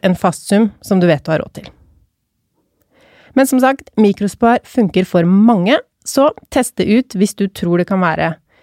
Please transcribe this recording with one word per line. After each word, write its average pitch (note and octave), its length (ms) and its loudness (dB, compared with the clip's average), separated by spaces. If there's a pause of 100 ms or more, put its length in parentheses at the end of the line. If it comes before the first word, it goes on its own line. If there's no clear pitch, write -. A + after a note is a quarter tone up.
en F#3 100 0
fast - 320 -6
sum G#3 220 2 (100)
som F#3 220 -2
du F3 80 2
vet D3 160 -2
du D#3+ 80 -4
har - 80 -4
råd - 160 -20
til. - 100 -20 (1700)
Men C4 140 2
som B3+ 100 0
sagt, C4+ 300 -2 (100)
mikrospar G#3 640 0
funker F#3 400 -2
for F3 240 0
mange, G#3 480 2 (320)
så C#4 220 0 (180)
test - 320 -4
det - 80 -2
ut G#3+ 320 0
hvis G3 160 0
du G3+ 160 -4
tror F3 300 -2
det - 80 -8
kan F#3+ 100 0
være D#3+ 320 -2 (300)